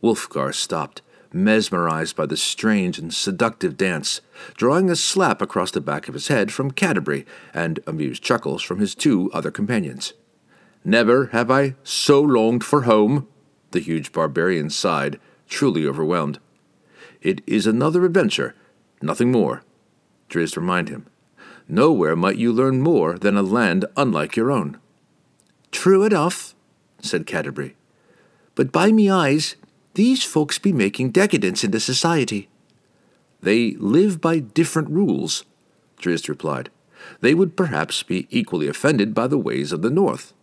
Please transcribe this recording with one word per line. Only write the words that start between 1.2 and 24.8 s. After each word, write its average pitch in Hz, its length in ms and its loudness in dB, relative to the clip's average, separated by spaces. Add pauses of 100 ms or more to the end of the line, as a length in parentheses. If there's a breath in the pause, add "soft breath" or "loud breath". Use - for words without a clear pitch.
mesmerized 90 800 0
by 78 100 -2
the - 120 -4
strange 101 600 -2
and 82 160 -10
seductive 98 640 -2
dance, 90 460 -4 (340 loud breath)
drawing 160 340 2
a 170 60 2
slap 160 460 0
across 92 300 -4
the 80 100 -4
back 73 260 -6
of - 60 -12
his - 140 -10
head 104 240 0
from 139 200 -6
Canterbury 76 540 0 (280 loud breath)
and 82 320 -4
amused 76 380 -6
chuckles 110 380 -2
from 92 180 -6
his 104 160 -2
two 113 380 2
other 78 180 -4
companions. 98 600 -4 (720 soft breath)
"Never 117 480 4
have 117 180 2
I 135 320 2
so - 380 4
longed 120 420 4
for 147 200 0
home," 120 440 4 (440)
the 90 80 -2
huge 80 340 -6
barbarian 80 560 0
sighed, 73 500 -2 (300 soft breath)
truly 87 360 0
overwhelmed. 76 540 -2 (840 loud breath)
"It 92 240 -2
is 107 220 0
another 156 380 2
adventure, 170 480 0 (480 soft breath)
nothing 80 300 0
more," 80 320 0 (680)
Drizzt 82 260 -2
reminded 85 380 -2
him. 69 120 -14 (600 loud breath)
"Nowhere 98 480 2
might 90 220 0
you 117 160 0
learn 131 260 2
more 101 380 2
than 98 180 0
a 101 60 2
land 98 440 2 (120)
unlike 85 400 0
your 113 120 0
own." 95 280 -4 (960)